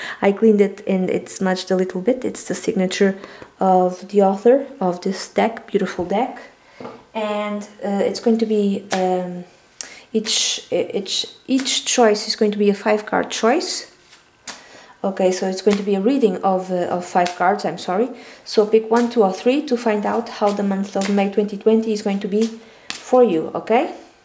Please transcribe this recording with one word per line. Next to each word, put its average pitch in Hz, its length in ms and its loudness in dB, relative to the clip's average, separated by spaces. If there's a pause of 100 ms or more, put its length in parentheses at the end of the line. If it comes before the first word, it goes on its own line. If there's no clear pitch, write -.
<laughs> - 180 -10
I 202 100 4
cleaned 208 300 6
it 196 260 0
and 185 220 0
it's - 260 -4
smudged 185 340 -2
a 190 60 2
little 185 240 -2
bit. 247 240 0
It's 202 240 -6
the 202 80 -4
signature 190 640 0 (420)
of 185 480 2
the 202 140 2
author 196 460 4 (120)
of 180 220 -2
this - 260 -4
deck, 220 400 -2
beautiful 190 380 -2
deck. 214 340 -2 (720)
And, 208 560 -6 (160)
uh, 202 220 0
it's 202 140 -2
going 226 180 2
to 226 80 2
be, 202 480 0
um, 180 500 -2 (720)
each, - 580 -2
each, - 540 -4 (220)
each 262 360 0
choice 214 440 4
is - 80 -2
going 214 160 2
to 202 60 -4
be 208 120 4
a 202 40 4
five 214 340 -2
card - 240 -2
choice. - 600 -2 (1120)
Okay, 190 280 0
so 185 160 -2
it's 185 160 -4
going 202 120 4
to 196 80 -6
be 202 120 0
a 190 60 -2
reading 226 420 2
of, 185 280 0
uh, 180 140 -2
of 180 180 -4
five 180 320 0
cards, 202 300 0
I'm 170 140 -6
sorry. 214 300 -2 (360)
So 208 220 2
pick 220 240 2
one, 233 180 2
two, 240 140 2
or 190 100 2
three 277 320 0
to 240 100 0
find 214 300 0
out 214 240 -2
how 202 220 0
the 202 100 -2
month 196 340 -2
of 196 140 -2
May 196 220 2
twenty 208 260 -2
twenty 220 360 2
is 208 100 -4
going 196 160 -2
to 208 80 -6
be 220 320 0 (300)
for - 340 4
you, 175 320 0
okay? 226 380 0 (320)